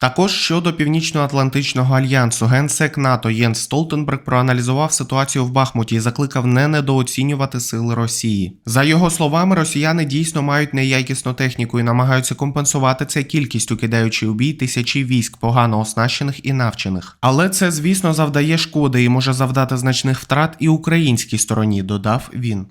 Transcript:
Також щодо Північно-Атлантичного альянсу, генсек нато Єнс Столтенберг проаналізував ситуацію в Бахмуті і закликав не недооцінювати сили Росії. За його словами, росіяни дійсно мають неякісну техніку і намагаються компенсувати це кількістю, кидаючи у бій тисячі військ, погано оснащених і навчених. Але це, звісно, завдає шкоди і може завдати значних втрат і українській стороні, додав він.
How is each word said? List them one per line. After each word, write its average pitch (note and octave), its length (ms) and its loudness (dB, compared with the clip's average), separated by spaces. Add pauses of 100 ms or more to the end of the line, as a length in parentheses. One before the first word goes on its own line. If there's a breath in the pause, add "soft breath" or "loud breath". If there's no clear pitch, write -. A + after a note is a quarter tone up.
Також F3 300 0
щодо E3+ 420 0
Північно-Атлантичного C#3+ 1200 0
альянсу, B2+ 500 2
генсек C#3+ 520 2
нато C3 320 0
Єнс A2+ 300 0
Столтенберг D3+ 640 -2
проаналізував B2+ 680 0
ситуацію C3+ 540 -2
в B2+ 60 -4
Бахмуті A#2 440 0
і A2+ 40 2
закликав B2+ 480 -2
не B2+ 200 4
недооцінювати C3+ 920 0
сили A#2 360 -2
Росії. A2 680 -2
За B2 180 0
його D#3+ 260 4
словами, E3+ 460 2
росіяни D#3+ 500 0
дійсно D3+ 360 -2
мають C#3+ 320 0
неякісну C3 600 -2
техніку B2 460 -2
і A#2+ 40 0
намагаються B2+ 520 2
компенсувати C#3 680 0
це C#3+ 180 -2
кількістю, A#2+ 540 -2
кидаючи A2+ 500 0
у A2 60 0
бій C3 200 0
тисячі B2+ 500 -2
військ, B2 340 0
погано A#2 420 2
оснащених B2 680 -2
і C3+ 80 0
навчених. G#2 680 -2
Але C#3 280 4
це, F#3+ 220 0
звісно, E3 420 0
завдає D3+ 440 2
шкоди C#3 460 2
і A#2+ 60 4
може B2+ 240 2
завдати C3 440 0
значних C3 420 0
втрат D#3 400 0
і D#3+ 80 2
українській D#3 680 2
стороні, G#2+ 460 0
додав G#2 500 -2
він. A2 380 -4